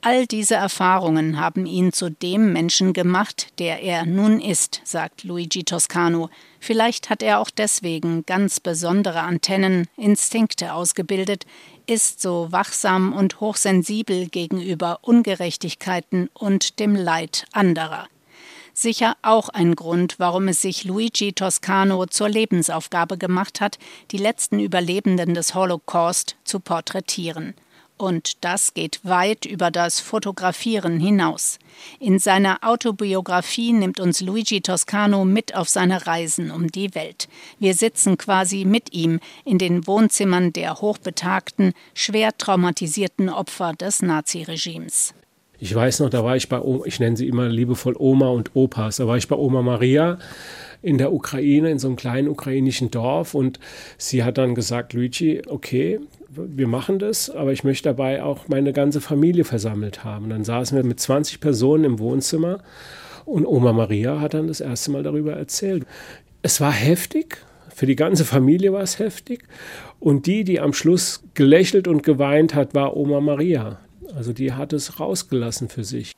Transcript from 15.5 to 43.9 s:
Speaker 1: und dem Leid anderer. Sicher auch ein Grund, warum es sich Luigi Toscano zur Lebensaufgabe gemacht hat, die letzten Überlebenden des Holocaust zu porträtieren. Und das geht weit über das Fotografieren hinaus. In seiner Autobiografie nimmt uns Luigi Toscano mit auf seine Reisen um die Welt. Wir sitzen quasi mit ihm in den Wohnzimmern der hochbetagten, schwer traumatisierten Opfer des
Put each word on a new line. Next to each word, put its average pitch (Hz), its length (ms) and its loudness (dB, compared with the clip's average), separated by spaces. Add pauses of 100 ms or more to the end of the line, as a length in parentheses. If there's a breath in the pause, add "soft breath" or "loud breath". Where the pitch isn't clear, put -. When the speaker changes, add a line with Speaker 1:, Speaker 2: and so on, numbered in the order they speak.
Speaker 1:
und - 460 0
dem 208 180 2
Leid 170 560 -2
anderer. 165 540 0 (680 loud breath)
Sicher 233 480 0
auch 220 300 2
ein 170 260 2
Grund, 170 420 -2
warum 185 300 0
es 180 140 0
sich 190 220 -4
Luigi 202 500 -2
Toscano 190 720 2
zur 208 240 0
Lebensaufgabe 175 880 0
gemacht 185 420 -2
hat, 202 180 -2 (340 loud breath)
die 202 40 -6
letzten 202 440 0
Überlebenden 180 720 0
des 170 200 -4
Holocaust 180 920 -2
zu 196 160 -4
porträtieren. 165 920 -6 (480 soft breath)
Und 180 420 -2
das 175 300 -2
geht 160 300 -8
weit 185 420 0
über 175 260 -2
das 170 300 0
Fotografieren 185 1000 -2
hinaus. 170 580 0 (400 loud breath)
In 196 200 4
seiner 196 440 2
Autobiografie 208 1120 0
nimmt 196 260 2
uns 175 220 0
Luigi 202 400 -2
Toscano 202 640 2
mit 202 280 0
auf 185 140 -2
seine 185 380 0
Reisen 165 440 -2
um 165 180 -2
die 190 260 -6
Welt. 165 340 -8 (300 loud breath)
Wir 190 160 2
sitzen 202 420 2
quasi 190 480 0
mit 208 300 2
ihm 165 260 0 (240 loud breath)
in 202 140 2
den 175 280 0
Wohnzimmern 190 680 4
der 165 220 -4
hochbetagten, 190 1000 -2 (180 soft breath)
schwer 214 460 0
traumatisierten 185 880 0
Opfer 170 460 -6
des 190 260 -4